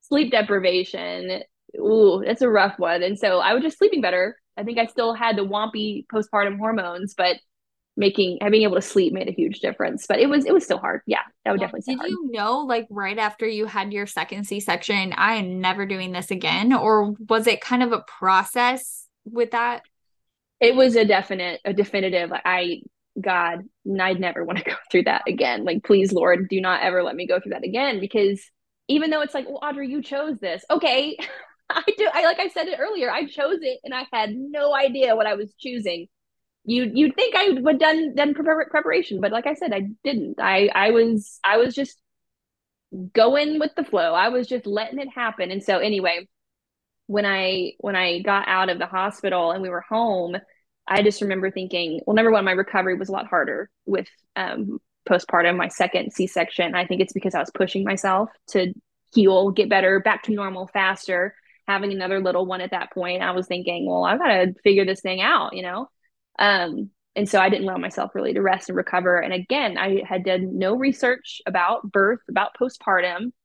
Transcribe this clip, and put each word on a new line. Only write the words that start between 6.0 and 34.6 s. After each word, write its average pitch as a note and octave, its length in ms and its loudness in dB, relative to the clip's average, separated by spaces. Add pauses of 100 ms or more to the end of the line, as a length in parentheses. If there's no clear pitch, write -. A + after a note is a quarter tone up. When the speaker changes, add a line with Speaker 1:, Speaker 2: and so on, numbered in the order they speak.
Speaker 1:
postpartum G3+ 540 -2
hormones, G3 560 -4
but F3+ 220 2 (580)
making, G3 460 2
having G#3+ 220 4
able G3 100 2
to F#3+ 80 2
sleep F#3+ 320 2
made F#3+ 140 -4
a F#3+ 40 -6
huge F3 280 -2
difference. - 480 -4
But - 120 2
it C#4 80 6
was, C#4+ 180 2
it E4+ 80 2
was E4+ 100 4
still F3+ 160 -2
hard. F3+ 260 -4
Yeah, G#3+ 140 -2 (260)
that G#3+ 60 0
would G3 100 0
Speaker 2:
Yeah. F#3+ 60 -4
Speaker 1:
definitely - 160 -10
say B3+ 80 -8
Speaker 2:
Did B3+ 80 -4
Speaker 1:
hard. F4 100 -8
Speaker 2:
you E4+ 220 -6
know, A3+ 300 -2
like, A#3 280 -2
right G3+ 300 -6
after G#3+ 280 -2
you G#3+ 200 -4
had G3+ 260 -6
your G3+ 140 -4
second G3 380 -8
C-section, G3 680 -4
"I G#3+ 200 2
am F#3 260 -4
never F#3+ 240 -2
doing F#3 260 -6
this F3+ 200 -8
again"? F#3 420 0
Or G#3+ 380 4 (180)
was A3 160 2
it A3+ 160 2
kind B3 220 0
of A#3+ 80 0
a A3 100 -2
process A#3+ 1080 0 (180)
with A#3 260 -2
that? A#3+ 320 -4 (760)
Speaker 1:
It A#3+ 160 6
was B3+ 200 8
a A3 100 8
definite, F#3+ 600 0
a G3 60 -2
definitive, F#3 600 0
like, D#3+ 140 -6
I, F3+ 360 -2 (400)
God, F3 440 -2 (340)
I'd F#3 200 0
never F3 240 -4
wanna F3 200 -6
<laughs> - 20 -12
go - 80 -4 (180)
through F3+ 120 4
that - 240 2
again. B2 360 -2
Like, F3+ 200 -2
please, G3 280 4
Lord, F3+ 380 2
do F#3+ 120 0
not F#3 200 0
ever F3+ 220 0
let - 120 -4
me F3 120 -8
go F3+ 120 0
through F#3+ 120 -8
that - 120 -8
again. A3+ 360 -2
Because G3+ 440 0 (440)
even D#4 240 2
though D#4 100 0
it's C#4+ 140 -6
like, C4 120 -4
"Well, C#4 140 -12
Audrey, C#4 260 -6
you C#4 140 -6
chose C#4 380 -6
this." F#3 320 -6
Okay. D4 500 2
<laughs> - 480 -16
I - 140 -2 (120)
do. G#4+ 160 4
I, E4+ 120 2
like E4+ 160 4
I F#4+ 100 0
said E4 200 -4
it E4 100 -4
earlier, D#4 320 -2
I A#3+ 160 -2
chose D#4 340 -2
it B3+ 220 -6
and B3+ 100 -10
I B3+ 180 -6
had A3 240 -2
no C#4+ 400 0